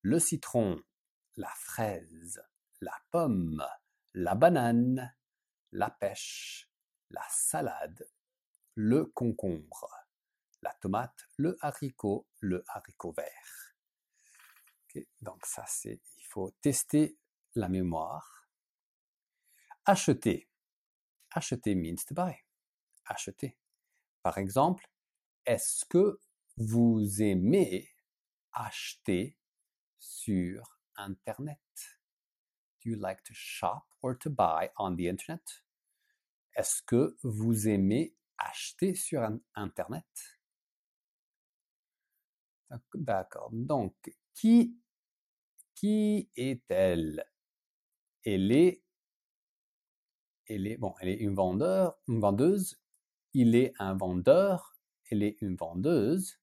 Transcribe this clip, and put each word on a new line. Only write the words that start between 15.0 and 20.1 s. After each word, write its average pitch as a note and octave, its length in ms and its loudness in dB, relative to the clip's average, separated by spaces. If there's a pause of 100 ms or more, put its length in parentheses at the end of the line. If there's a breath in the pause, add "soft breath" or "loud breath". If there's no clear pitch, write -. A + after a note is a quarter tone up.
donc - 240 -14
ça - 220 -10
c'est, - 340 -8 (160)
il - 80 -20
faut F#2+ 260 -8 (120)
tester D3+ 560 2 (360)
la G2+ 140 -2
mémoire. F2 800 -4 (1400 soft breath)
Acheter. - 640 2 (840)